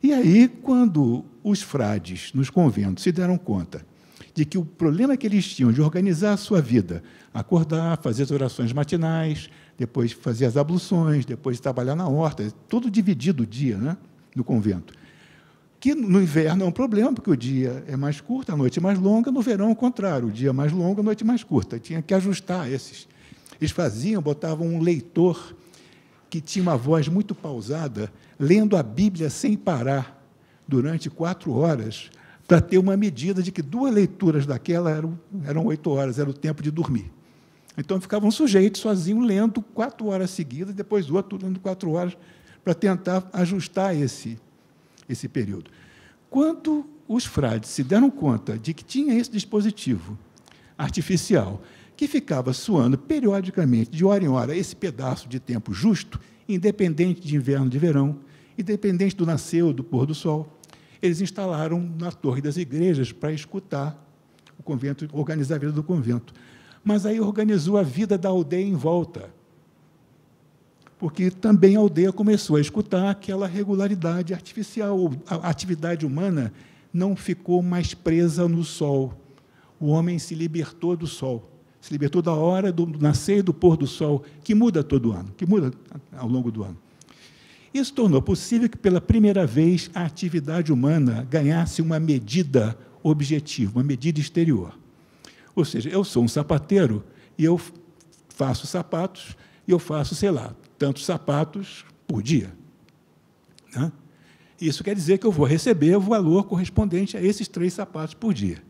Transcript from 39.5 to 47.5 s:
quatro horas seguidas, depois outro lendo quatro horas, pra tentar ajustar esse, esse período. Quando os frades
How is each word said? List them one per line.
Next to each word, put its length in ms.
quatro 460
horas 220
seguidas, 440
depois 360
outro 320
lendo 160
quatro 340
horas, 220
pra 120
tentar 580
ajustar 640
esse, 420
esse 180
período. 440
Quando 560
os 160
frades 460